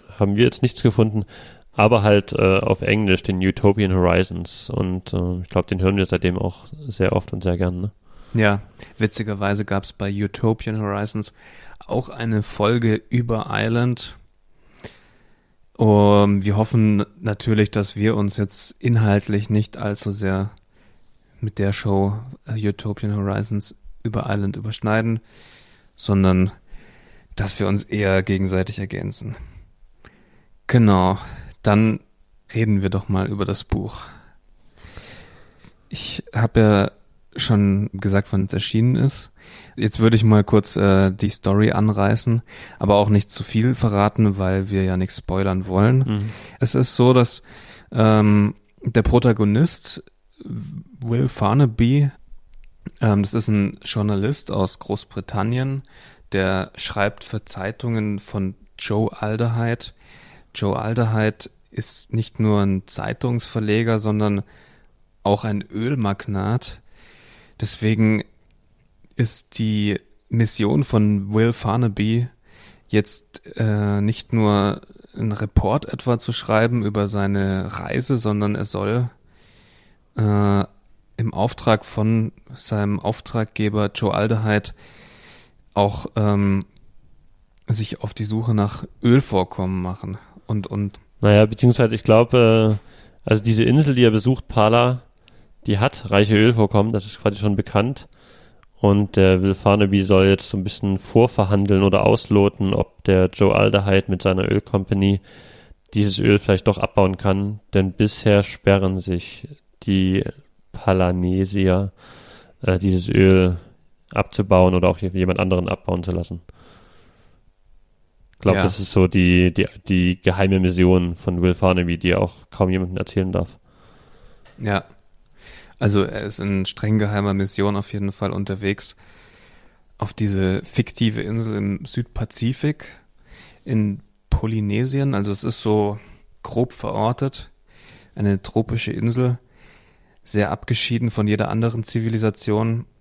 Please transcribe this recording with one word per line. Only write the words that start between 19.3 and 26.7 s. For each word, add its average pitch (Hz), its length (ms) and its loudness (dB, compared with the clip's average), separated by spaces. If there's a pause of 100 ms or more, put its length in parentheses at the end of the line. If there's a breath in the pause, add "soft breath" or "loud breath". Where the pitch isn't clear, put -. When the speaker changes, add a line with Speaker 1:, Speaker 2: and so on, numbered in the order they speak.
Speaker 2:
nicht 107 280 -2
allzu 104 340 -6
sehr 98 400 -4 (920)
mit 110 180 -8
der 101 140 0
Show, 98 440 -2 (280)
äh, 107 220 -4
Utopian 104 480 -6
Horizons 104 600 -4 (280)
über 107 240 -6
Island 101 280 -4
überschneiden, 110 640 -2 (760 soft breath)
sondern 95 560 2 (840 soft breath)